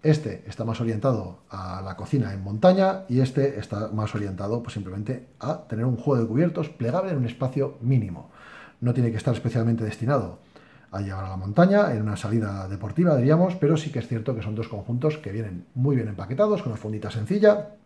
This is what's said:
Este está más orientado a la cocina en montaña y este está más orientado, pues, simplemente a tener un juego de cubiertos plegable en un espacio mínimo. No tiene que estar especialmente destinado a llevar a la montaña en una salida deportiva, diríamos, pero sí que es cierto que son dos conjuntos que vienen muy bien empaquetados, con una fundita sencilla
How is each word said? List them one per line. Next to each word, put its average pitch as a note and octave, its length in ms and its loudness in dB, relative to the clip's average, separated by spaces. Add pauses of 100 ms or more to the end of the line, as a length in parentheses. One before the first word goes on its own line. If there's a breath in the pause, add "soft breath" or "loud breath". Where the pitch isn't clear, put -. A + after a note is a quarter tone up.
Este D3 460 2
está A2 160 -8
más A2 160 -4
orientado A2 680 -2
a F#2 340 -8
la F#2+ 100 -8
cocina G#2+ 380 -2
en G2 100 -6
montaña F#3 680 4
y B2 120 4
este C3+ 400 0
está G#2 280 -6
más G#2+ 260 -4
orientado, G2+ 480 -4
pues, - 120 -12
simplemente G#2 540 -8 (100)
a - 300 -6
tener A2+ 160 -2
un B2 120 2
juego B2+ 260 2
de A2+ 60 0
cubiertos D#3+ 420 0
plegable F3 420 -2
en D3 60 0
un B2 80 0
espacio C3 560 -2
mínimo. A2 480 0 (500 loud breath)
No A#2+ 140 0
tiene A#2+ 180 2
que G#2+ 60 -4
estar A#2+ 160 0
especialmente A#2 500 0
destinado A2 540 -2 (520 loud breath)
a G2 120 -6
llevar F#2+ 240 -6
a - 20 -8
la F#2 80 -8
montaña E3+ 560 4
en G#2+ 100 0
una G#2+ 140 -2
salida G2+ 500 -2
deportiva, G#2+ 480 2
diríamos, D#3 420 4
pero D3+ 200 4
sí D#3 160 -4
que - 60 -2
es A#2 100 -6
cierto A#2 260 -2
que A2 80 -4
son G#2+ 140 -4
dos A2+ 100 -4
conjuntos B2 520 -2
que - 120 -10
vienen G2 440 -6
muy C3 200 2
bien A2+ 140 0
empaquetados, C3 540 0
con A#2+ 100 -4
una G#2 80 -8
fundita G#2+ 300 -6
sencilla G#3 640 4 (120)